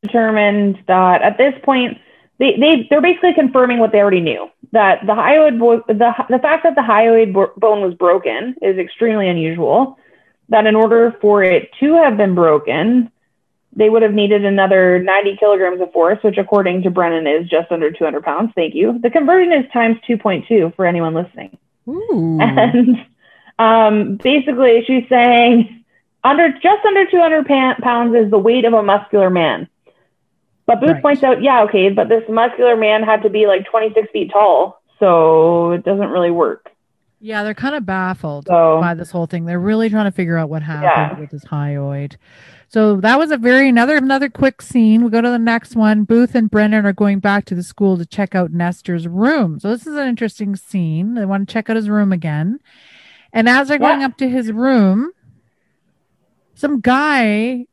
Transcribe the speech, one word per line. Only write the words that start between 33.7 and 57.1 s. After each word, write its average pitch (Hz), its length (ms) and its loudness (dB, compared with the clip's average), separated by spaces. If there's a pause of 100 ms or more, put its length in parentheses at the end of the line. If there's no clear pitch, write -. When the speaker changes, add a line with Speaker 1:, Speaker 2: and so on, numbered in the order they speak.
Speaker 1:
feet 185 180 -6
tall, 196 500 0 (200)
so 170 720 2
it 175 120 -6
doesn't 196 260 -4
really 175 200 -2
work." 165 400 -4 (500)
Speaker 2:
Yeah, 214 220 -10
they're 214 120 -8
kinda 277 260 -8
baffled 185 680 -8
Speaker 1:
So 165 340 2
Speaker 2:
by 170 140 -2
this 165 160 -14
whole 170 160 -6
thing. 165 200 -8
They're 175 120 -6
really 220 320 -2
trying 214 140 -2
to 196 80 -4
figure 170 240 -4
out 165 140 -4
what 156 120 -8
happened 151 540 -2
Speaker 1:
Yeah. - 40 -14
Speaker 2:
with 147 100 -16
this 143 160 -16
hyoid. 143 680 -8 (540)
So 214 280 2
that 220 220 0
was 311 140 -2
a 294 60 -2
very, 254 320 2
another, 247 260 2
another 269 320 -2
quick - 340 -4
scene. 226 400 2
We 240 80 0
go 226 120 0
to 240 80 0
the 240 80 -2
next 226 360 -4
one. 214 300 2
Booth 233 320 0
and 220 120 0
Brennan 214 380 0
are 202 60 0
going 202 260 -2
back 202 280 -2
to 185 100 -8
the 175 80 -6
school 196 320 -2
to 170 100 -8
check 196 300 -6
out 175 160 -2
Nestor's 175 560 -6
room. 196 500 -2
So 202 120 -8
this 233 140 -6
is 302 120 -10
an 285 100 -4
interesting 214 480 -6
scene. 180 600 -6
They 226 100 -6
wanna 196 220 -4
check 220 220 -8
out 226 80 -2
his 214 140 -4
room 208 220 0
again. 165 480 -4 (720)
And 226 160 0
as 262 200 2
they're 294 100 -2
going 285 220 2
Speaker 1:
Yeah. 269 60 -4
Speaker 2:
up 254 120 -8
to 269 100 -2
his 247 240 -4
room, 233 580 0 (1400)
some 285 260 -4
guy 247 920 -2